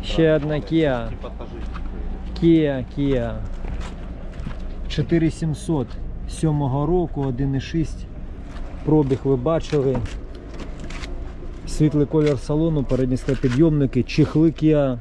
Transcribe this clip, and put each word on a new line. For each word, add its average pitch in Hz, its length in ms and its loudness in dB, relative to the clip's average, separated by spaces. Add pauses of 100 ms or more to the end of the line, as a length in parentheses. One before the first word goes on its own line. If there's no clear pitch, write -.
Ще 160 320 4
одна 151 200 0
KIA. 143 540 0 (1300)
KIA, 151 440 4 (120)
KIA. 127 360 0 (1600)
Чотири 160 420 2
сімсот 156 560 -2 (420)
сьомого 147 560 0
року, 165 360 0
один 135 340 0
і 127 60 0
шість. - 440 -4 (800)
Пробіг 147 380 4
ви 135 120 4
бачили. 139 600 0 (1700)
Світлий 151 380 4
колір 147 340 2
салону, 151 440 0
передні 127 340 2
склопідйомники, 135 840 4
чехли 156 460 4
Kia 147 520 2